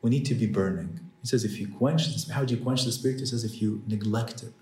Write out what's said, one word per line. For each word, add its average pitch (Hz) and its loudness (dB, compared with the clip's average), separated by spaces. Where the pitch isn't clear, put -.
We 120 4
need 135 4
to 123 2
be 110 4
burning. 95 0
He 123 -8
says, 117 2
if 104 -2
you 98 -4
quench 135 2
this, - -4
how 135 0
do 120 0
you 110 -2
quench 127 2
the 113 0
Spirit? 131 0
He 127 -4
says, 113 -2
if 110 -4
you 104 0
neglect 107 -2
it. 110 -14